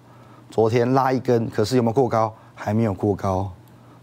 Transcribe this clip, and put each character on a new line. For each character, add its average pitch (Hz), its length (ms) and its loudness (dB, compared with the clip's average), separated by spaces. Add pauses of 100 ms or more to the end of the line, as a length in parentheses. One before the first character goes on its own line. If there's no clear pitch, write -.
(500)
昨 110 180 2
天 120 260 2
拉 131 180 2
一 131 80 0
根， 120 320 0
可 110 120 -2
是 123 140 0
有 120 60 2
没 117 40 0
有 110 60 -2
过 131 160 2
高？ 110 240 0 (220)
还 - 180 -4
没 113 100 2
有 104 100 0
过 101 220 0
高。 95 360 -4 (520)